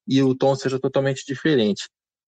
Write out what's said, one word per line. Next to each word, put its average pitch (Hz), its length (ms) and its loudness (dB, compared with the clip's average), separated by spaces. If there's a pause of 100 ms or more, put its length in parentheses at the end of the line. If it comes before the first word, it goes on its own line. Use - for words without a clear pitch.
e 135 160 4
o 131 100 4
tom 135 220 2
seja 135 240 -4
totalmente 135 440 -2
diferente. 131 640 0 (400)